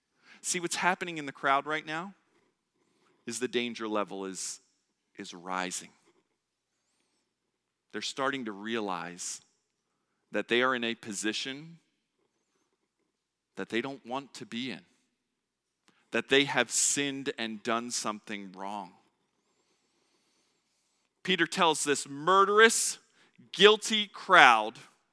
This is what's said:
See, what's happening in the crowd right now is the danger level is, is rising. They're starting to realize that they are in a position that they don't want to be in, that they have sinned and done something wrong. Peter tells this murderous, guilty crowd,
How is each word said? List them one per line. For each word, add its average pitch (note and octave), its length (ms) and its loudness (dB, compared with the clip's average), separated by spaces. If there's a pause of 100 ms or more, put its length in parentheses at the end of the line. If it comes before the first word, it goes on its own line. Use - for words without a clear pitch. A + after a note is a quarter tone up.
(420)
See, - 180 -6
what's E3+ 180 -6
happening F3 400 -2
in D3 80 -10
the C#3 60 -10
crowd C#3 340 0
right D#3 200 -6
now E3 280 -10 (1120)
is A2+ 140 -8
the B2 80 -2
danger A#2 400 -4
level G2 380 -4
is, - 360 -10 (560)
is G2 160 -14
rising. F#2 560 -8 (2000)
They're G#2 100 -10
starting C3+ 440 -6
to A2 60 -8
realize G2 880 -8 (880)
that G#2 160 -6
they B2 160 2
are C3 100 0
in A#2+ 100 -4
a A#2 120 -4
position C3 840 -8 (1800)
that F#2+ 120 -8
they A2+ 120 -4
don't C3+ 240 -10
want B2+ 280 -10
to - 120 -16
be A#2 260 -10
in, E2 80 -12 (1300)
that A#2 180 -2
they C#3 160 4
have B2+ 260 -2
sinned C#3 680 -2
and A2 240 -8
done A#2 300 -4
something G#2 640 -8
wrong. G2 380 -12 (2250)
Peter F#3 240 0
tells E3 380 2
this C#3+ 260 0
murderous, G3 880 4 (540)
guilty G#3 560 6
crowd, B2 720 6 (340)